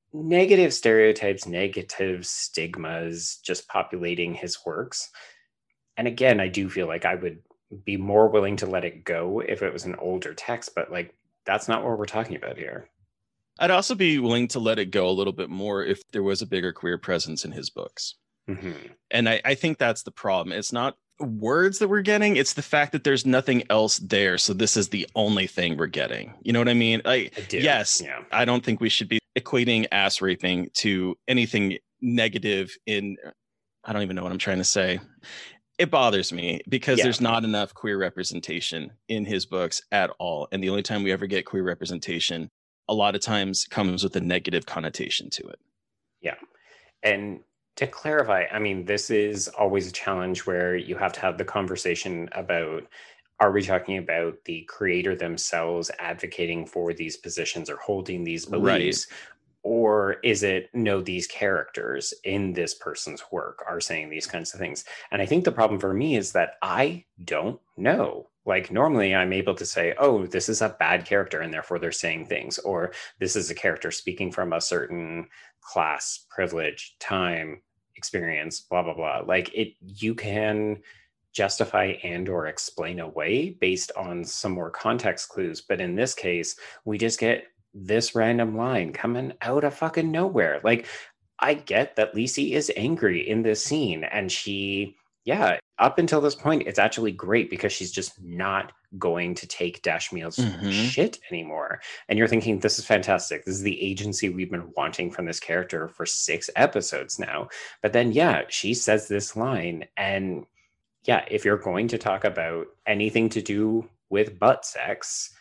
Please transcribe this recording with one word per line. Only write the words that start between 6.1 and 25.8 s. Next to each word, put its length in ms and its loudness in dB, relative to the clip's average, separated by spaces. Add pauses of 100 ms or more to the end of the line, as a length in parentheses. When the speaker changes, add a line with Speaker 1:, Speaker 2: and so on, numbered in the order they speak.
Speaker 1:
I 100 0
do 200 -2
feel 180 -2
like 180 -2
I 100 2
would 260 -6 (420)
be 140 -4
more 320 8
willing 280 4
to 80 -2
let 200 0
it 200 -8
go 360 -2
if 200 -4
it 120 -2
was 120 -10
an 100 -6
older 380 -4
text, 420 -8
but, 160 -4
like, 240 -8 (300)
that's 220 0
not 160 0
what 140 0
we're 80 -4
talking 300 -4
about 220 -8
here. 320 -12 (720)
Speaker 2:
I'd 120 4
also 240 4
be 240 4
willing 300 2
to 100 -4
let 200 2
it 120 -2
go 180 4
a 20 4
little 220 2
bit 160 -6
more 340 -2
if 180 -2 (100)
there 120 0
was 180 0
a 40 -6
bigger 280 -2
queer 240 -4
presence 460 -2
in 100 -10
his 160 -8
books. 460 -10 (340)
Speaker 1:
Mm-hmm. 240 -8 (380)
Speaker 2:
And 180 2
I, 140 2
I 120 0
think 220 0
that's 260 0
the 80 -14
problem. 460 -2
It's 160 -6
not 240 -2 (220)
words 600 2
that 80 4
we're 140 4
getting, 340 4
it's 180 2
the 80 -6
fact 300 2
that 140 -2
there's 200 4
nothing 440 4
else 300 4
there. 380 4
So 160 2
this 240 2
is 120 2
the 260 -2
only 320 2
thing 300 0
we're 100 0